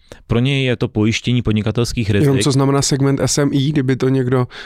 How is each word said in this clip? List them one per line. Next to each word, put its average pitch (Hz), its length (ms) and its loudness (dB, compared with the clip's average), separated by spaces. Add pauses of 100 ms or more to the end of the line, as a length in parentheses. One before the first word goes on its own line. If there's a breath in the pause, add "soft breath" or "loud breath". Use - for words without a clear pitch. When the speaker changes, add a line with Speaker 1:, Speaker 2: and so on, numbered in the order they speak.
(280 loud breath)
Speaker 1:
pro 113 120 0
něj 135 260 0
je 123 100 0
to 117 120 -2
pojištění 113 540 0
podnikatelských 107 680 -2
rizik. 101 160 2
Speaker 2:
Jenom 139 140 2
co 147 120 0
znamená 139 300 2
segment 139 380 0
S - 180 -2
M 143 160 0
E, 139 180 0
kdyby 135 240 0
to 131 140 -2
někdo, 131 300 0 (260 loud breath)